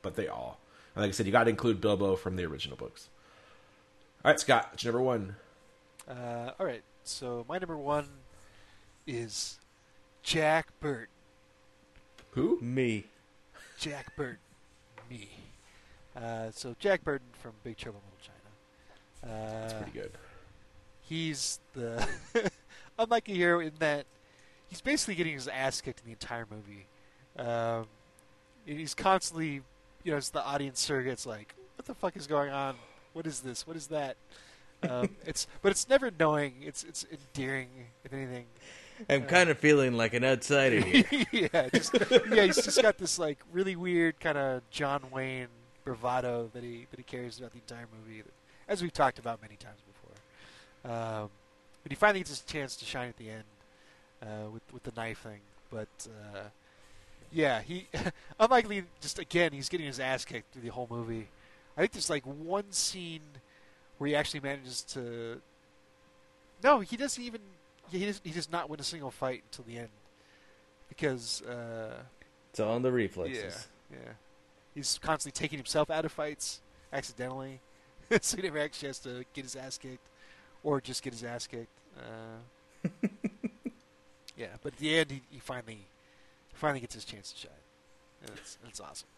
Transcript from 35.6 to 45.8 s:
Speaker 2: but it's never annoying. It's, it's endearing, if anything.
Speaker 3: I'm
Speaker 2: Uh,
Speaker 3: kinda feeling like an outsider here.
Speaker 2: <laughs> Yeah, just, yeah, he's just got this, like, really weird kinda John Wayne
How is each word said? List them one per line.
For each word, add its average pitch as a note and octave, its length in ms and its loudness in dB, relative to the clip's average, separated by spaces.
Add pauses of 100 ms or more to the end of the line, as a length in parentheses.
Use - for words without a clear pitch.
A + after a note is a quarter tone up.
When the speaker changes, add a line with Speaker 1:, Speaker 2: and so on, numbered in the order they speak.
Speaker 2:
but G3 100 6
it's - 160 -2
never C4+ 180 6
annoying. D3+ 560 2
It's, D3 220 -10
it's - 280 -8
endearing, C3+ 560 -4 (360)
if B2+ 100 -12
anything. B2+ 320 -6 (600)
Speaker 3:
I'm C#3 140 6
Speaker 2:
Uh, A#2 40 -4
Speaker 3:
kinda E3+ 280 8
feeling C3+ 420 8
like A2+ 180 4
an B2 100 4
outsider C3 560 6
here. F#2 300 8
Speaker 2:
<laughs> C#4 220 4
Yeah, E3+ 400 4
just, - 220 4 (360)
yeah, G#3+ 140 10
he's F#3 180 6
just - 200 4
got G#3+ 160 8
this, F3 200 -2
like, D3+ 200 -2 (140)
really F#3 240 0
weird E3+ 440 2
kinda C#3 500 0
John C#3+ 400 0
Wayne C3 380 -4 (360)